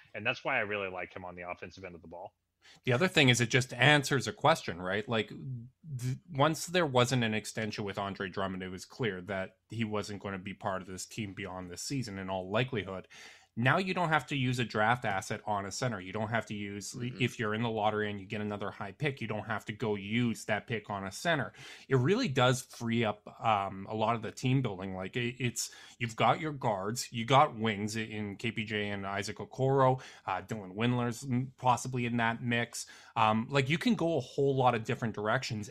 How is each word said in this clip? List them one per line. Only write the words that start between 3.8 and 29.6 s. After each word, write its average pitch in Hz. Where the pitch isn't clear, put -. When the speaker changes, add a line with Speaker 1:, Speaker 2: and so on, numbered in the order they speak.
Speaker 2:
a -
question, 143
right? 95
Like, 110
th-, 127
once 151
there 175
wasn't 123
an 110
extension 107
with 98
Andre 98
Drummond, 95
it 92
was 92
clear 98
that 95
he 110
wasn't 104
gonna 98
be 95
part 95
of 90
this 92
team 101
beyond 92
this 87
season 107
in 92
all 92
likelihood. 98
Now 131
you 185
don't 175
have 156
to 156
use 127
a 123
draft 113
asset 101
on 101
a 98
center. 113
You 92
don't 107
have 113
to 110
use, 101
Speaker 3:
Mm-hmm. 123
Speaker 2:
if 120
you're 107
in 107
the 120
lottery 107
and 101
you 95
get 104
another 104
high 98
pick, 135
you 113
don't 107
have 104
to 113
go 107
use 107
that 104
pick 110
on 98
a 95
center. 143
It 135
really 190
does 127
free 117
up, 104
um, 98
a 110
lot 110
of 110
the 104
team 127
building. 95
Like, 95
it, 120
it's, -
you've 117
got 123
your 156
guards, 113
you 117
got 139
wings 107
in 107
K 113
P 110
J 104
and 101
Isaac 98
Okoro, 131